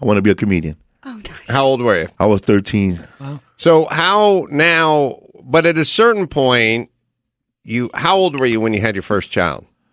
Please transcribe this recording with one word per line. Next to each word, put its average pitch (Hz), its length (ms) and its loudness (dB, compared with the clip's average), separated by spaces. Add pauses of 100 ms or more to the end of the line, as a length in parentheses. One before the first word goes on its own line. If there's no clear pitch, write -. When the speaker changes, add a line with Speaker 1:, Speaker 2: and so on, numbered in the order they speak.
Speaker 1:
I - 60 -8
wanna 104 160 2
be 104 80 4
a 95 40 2
comedian. 85 420 -2 (280)
Speaker 2:
Oh, 254 100 -16
nice. 208 160 -18 (180)
Speaker 3:
How 135 160 0
old 135 160 2
were 110 220 2
you? 90 60 -6 (100)
Speaker 1:
I 95 80 0
was 104 140 2
thirteen. 98 600 -2 (200)
Speaker 4:
Wow. 139 200 -14 (160)
Speaker 3:
So 160 300 4
how 190 640 0
now? 156 720 0 (220)
But 156 240 0
at 165 120 2
a 156 60 0
certain 214 420 2
point, 120 640 0 (720)
you, 120 300 -4
how 170 220 0
old 175 220 0
were 135 80 0
you 110 140 0
when 110 140 0
you 101 60 -2
had 110 140 -2
your 95 80 -6
first 101 280 -4
child? 82 340 -2 (280)